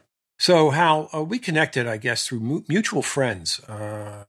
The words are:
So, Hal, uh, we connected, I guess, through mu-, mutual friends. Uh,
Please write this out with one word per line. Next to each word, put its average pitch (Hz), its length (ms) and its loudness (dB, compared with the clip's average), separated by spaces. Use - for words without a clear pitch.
So, 160 320 6
Hal, 156 420 2
uh, 156 120 -4
we 208 160 -6
connected, 156 480 0
I 113 100 -4
guess, 117 300 -2
through 117 140 -6
mu-, 139 260 -4
mutual 190 340 0
friends. 110 600 -2
Uh, 104 680 -12